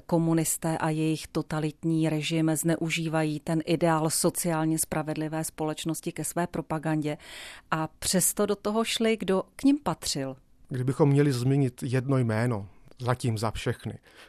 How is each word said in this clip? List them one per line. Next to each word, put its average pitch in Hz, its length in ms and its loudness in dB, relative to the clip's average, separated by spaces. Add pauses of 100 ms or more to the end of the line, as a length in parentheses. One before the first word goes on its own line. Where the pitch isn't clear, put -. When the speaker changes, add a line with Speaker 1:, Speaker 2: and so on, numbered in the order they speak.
Speaker 1:
komunisté 165 720 2
a 160 100 -2
jejich 156 380 0
totalitní 160 840 0
režim 160 460 0
zneužívají 160 880 0
ten 160 260 -2
ideál 160 440 2
sociálně 160 680 0
spravedlivé 156 640 -4
společnosti 156 680 -6
ke 160 120 -8
své 175 220 -2
propagandě, 156 720 -2 (520)
a 160 180 -2 (100)
přesto - 480 0
do 202 100 0
toho 214 280 0
šli. 226 320 2
Kdo 190 260 0 (140)
k - 80 -2
nim 277 180 6
patřil? 135 540 -4 (320)
Speaker 2:
Kdybychom 135 400 2
měli 143 240 6
zmínit 131 500 2
jedno 131 360 0
jméno, 110 500 0 (300)
zatím 120 400 0
za 110 120 0
všechny, - 480 -6 (300)